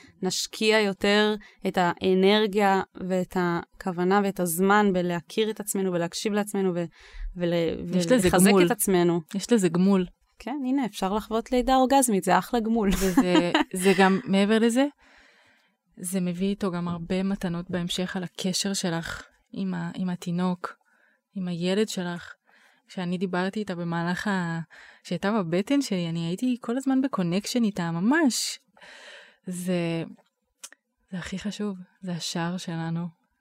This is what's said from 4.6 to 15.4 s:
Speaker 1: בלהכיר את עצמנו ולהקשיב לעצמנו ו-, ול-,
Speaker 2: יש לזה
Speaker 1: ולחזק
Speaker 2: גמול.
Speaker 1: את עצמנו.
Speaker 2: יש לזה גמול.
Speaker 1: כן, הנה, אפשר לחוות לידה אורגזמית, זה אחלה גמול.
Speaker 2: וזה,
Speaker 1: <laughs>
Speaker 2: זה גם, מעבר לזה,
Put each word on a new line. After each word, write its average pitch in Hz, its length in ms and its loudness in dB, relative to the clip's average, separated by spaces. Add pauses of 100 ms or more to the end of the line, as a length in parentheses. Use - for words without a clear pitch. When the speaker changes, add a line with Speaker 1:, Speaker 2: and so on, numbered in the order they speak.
Speaker 1:
בלהכיר 180 580 -2
את 214 100 -8
עצמנו 190 320 -4
ולהקשיב 175 400 -2
לעצמנו 202 420 0
ו-, 170 100 -4 (520)
ול-, 170 600 -2
Speaker 2:
יש 175 100 0
לזה 202 220 4
Speaker 1:
ולחזק 185 200 6
Speaker 2:
גמול. 190 180 6
Speaker 1:
את 170 40 4
עצמנו. 175 500 2 (140)
Speaker 2:
יש 196 180 -4
לזה 190 160 4
גמול. 185 380 2 (340)
Speaker 1:
כן, 277 240 -6
הנה, 262 200 0
אפשר 190 300 -4
לחוות 220 380 -4
לידה 247 240 2
אורגזמית, 254 480 4
זה 180 140 4
אחלה 233 220 -2
גמול. 220 280 0
Speaker 2:
וזה, 180 640 4
Speaker 1:
<laughs> 233 300 0
Speaker 2:
זה 196 160 6
גם, 190 260 6
מעבר 202 340 2
לזה, 233 280 4 (1120)